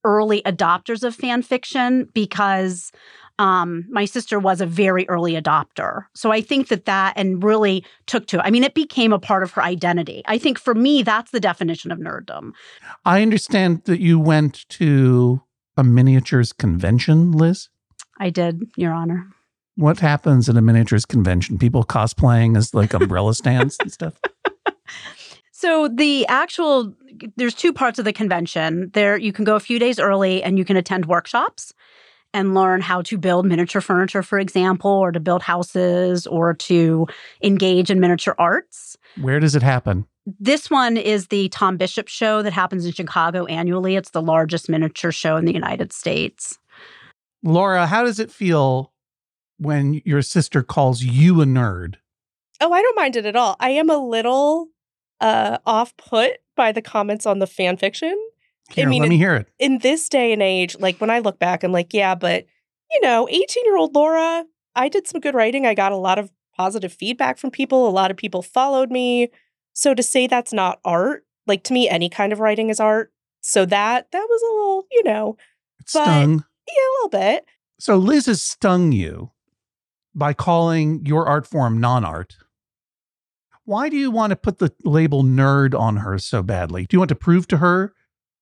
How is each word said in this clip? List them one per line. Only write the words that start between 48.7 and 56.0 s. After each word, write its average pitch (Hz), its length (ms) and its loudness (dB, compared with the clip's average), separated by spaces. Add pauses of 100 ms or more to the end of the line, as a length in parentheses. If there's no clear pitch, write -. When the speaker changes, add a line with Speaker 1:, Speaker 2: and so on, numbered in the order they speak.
Speaker 2:
when 147 480 -2
your 143 160 0
sister 147 420 0
calls 131 400 0
you 151 380 4
a 143 60 4
nerd? 98 480 -2 (680)
Speaker 3:
Oh, 339 140 2
I 370 80 4
don't 466 140 2
mind 277 200 0
it 214 80 -4
at 214 120 -2
all. 220 220 2
I 254 120 0
am 311 180 2
a 302 80 4
little, 269 720 0 (520)
uh, 220 440 0
off 226 320 0
put 240 360 0 (240)